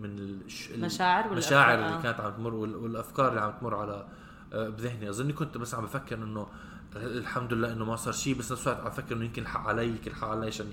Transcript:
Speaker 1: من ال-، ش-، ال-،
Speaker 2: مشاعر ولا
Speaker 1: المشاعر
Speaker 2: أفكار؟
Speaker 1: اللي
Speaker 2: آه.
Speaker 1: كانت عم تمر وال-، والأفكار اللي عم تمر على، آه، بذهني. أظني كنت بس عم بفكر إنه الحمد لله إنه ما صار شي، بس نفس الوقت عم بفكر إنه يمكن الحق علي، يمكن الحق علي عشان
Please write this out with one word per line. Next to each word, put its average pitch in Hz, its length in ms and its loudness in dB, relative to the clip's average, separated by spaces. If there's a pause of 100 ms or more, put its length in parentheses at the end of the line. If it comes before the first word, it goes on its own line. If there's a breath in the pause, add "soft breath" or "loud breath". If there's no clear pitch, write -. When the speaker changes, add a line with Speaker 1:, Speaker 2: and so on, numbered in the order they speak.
Speaker 1:
من 101 180 -6
ال-، 98 320 -8
ش-، - 180 -10
ال-، 117 120 -4
Speaker 2:
مشاعر 180 420 4
ولا 220 80 0
Speaker 1:
المشاعر 139 420 8
Speaker 2:
أفكار؟ 110 120 4
Speaker 1:
اللي 165 140 0
Speaker 2:
آه. - 20 -4
Speaker 1:
كانت 117 180 0
عم 107 120 -2
تمر 113 220 -4
وال-، 107 220 -2
والأفكار 113 540 0
اللي 113 120 2
عم 104 100 2
تمر 110 240 -4
على، 101 320 -4 (460 loud breath)
آه، 110 160 0
بذهني. 110 400 -4
أظني 127 240 0
كنت 147 240 -2
بس 117 180 -4
عم 117 80 -2
بفكر 123 320 -4
إنه 107 320 -4 (480 loud breath)
الحمد 120 580 -2
لله 113 200 4
إنه 113 120 -2
ما 113 100 0
صار 113 180 -2
شي، 135 200 0
بس 120 180 -2
نفس 127 160 -4
الوقت 120 140 2
عم 113 80 -4
بفكر 123 260 -4
إنه 113 100 0
يمكن 113 160 -4
الحق 110 260 -4
علي، 113 200 2
يمكن 110 240 -2
الحق - 160 -4
علي 110 200 0
عشان 107 260 -4